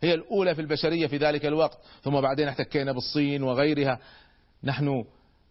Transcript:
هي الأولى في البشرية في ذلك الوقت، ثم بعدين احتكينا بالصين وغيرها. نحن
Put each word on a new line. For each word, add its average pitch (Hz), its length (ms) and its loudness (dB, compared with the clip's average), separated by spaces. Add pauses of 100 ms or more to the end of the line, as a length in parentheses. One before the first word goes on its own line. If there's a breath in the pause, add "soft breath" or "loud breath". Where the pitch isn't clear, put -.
هي 170 100 4
الأولى 180 420 0
في 160 60 -4
البشرية 156 460 0
في 139 100 -4
ذلك 147 280 2
الوقت، 151 320 0 (240 loud breath)
ثم 139 200 0
بعدين 135 260 2
احتكينا 139 440 -2
بالصين 143 520 -2
وغيرها. 135 560 2 (640 loud breath)
نحن 135 420 -2 (460 soft breath)